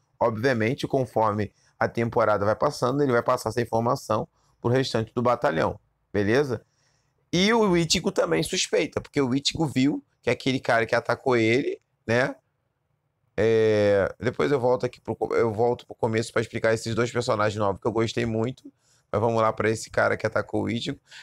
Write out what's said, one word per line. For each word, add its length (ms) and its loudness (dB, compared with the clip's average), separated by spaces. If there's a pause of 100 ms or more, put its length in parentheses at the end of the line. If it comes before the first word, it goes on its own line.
(200)
Obviamente, 680 0
conforme 680 0 (240)
a 120 0
temporada 560 0
vai 100 2
passando, 480 -2
ele 80 0
vai 140 2
passar 240 -2
essa 120 -4
informação 680 -2 (320)
pro 100 0
restante 420 0
do 80 -4
batalhão, 600 0 (320)
beleza? 520 0 (680)
E 200 2
o 240 4
Ichigo 360 0
também 320 0
suspeita, 560 -2
porque 200 -4
o 140 0
Ichigo 320 -2
viu 380 0 (180)
que 80 -2
aquele 300 -2
cara 260 2
que 80 -2
atacou 420 0
ele, 440 2 (260)
né? 300 0 (1000)
É... 840 4
depois 320 -2
eu 80 0
volto 260 0
aqui 140 -8
pro 160 -8
co-, 180 -4
eu 180 2
volto 320 0
pro 120 -18
começo 360 -2
pra 80 0
explicar 320 0
esses 220 -4
dois 160 0
personagens 480 -2
novos 220 -2
que 80 -2
eu 40 -4
gostei 320 -2
muito. 480 -4 (400)
Mas 80 0
vamos 220 2
lá 100 2
pra 180 0
esse 200 -6
cara 260 0
que 100 -4
atacou 380 -4
o 60 -4
Ichigo, 280 -6 (240)